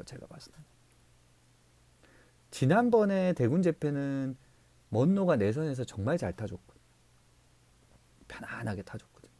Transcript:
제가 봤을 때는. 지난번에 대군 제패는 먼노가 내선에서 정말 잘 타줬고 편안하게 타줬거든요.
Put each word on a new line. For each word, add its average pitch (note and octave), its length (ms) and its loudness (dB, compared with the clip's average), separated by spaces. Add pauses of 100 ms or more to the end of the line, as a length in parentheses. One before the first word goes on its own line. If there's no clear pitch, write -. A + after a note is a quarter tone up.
제가 - 220 -16
봤을 - 260 -20
때는. D#3 180 -20 (1800)
지난번에 G3 840 4
대군 C3+ 280 2
제패는 C#3 760 -2 (520)
먼노가 F3 480 2
내선에서 B2+ 480 0
정말 A#2+ 340 -2
잘 F#2 160 -4
타줬고 - 400 -10 (1500)
편안하게 G#2+ 560 -8
타줬거든요. - 580 -18